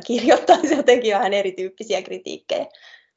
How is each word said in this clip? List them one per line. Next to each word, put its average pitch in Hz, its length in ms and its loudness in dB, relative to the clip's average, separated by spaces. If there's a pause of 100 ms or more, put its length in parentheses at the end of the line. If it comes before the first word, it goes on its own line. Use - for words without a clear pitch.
kirjoittaisi 262 720 2
jotenkin 240 380 2
vähän 196 200 0
erityyppisiä 190 680 -6
kritiikkejä. - 640 -8 (520)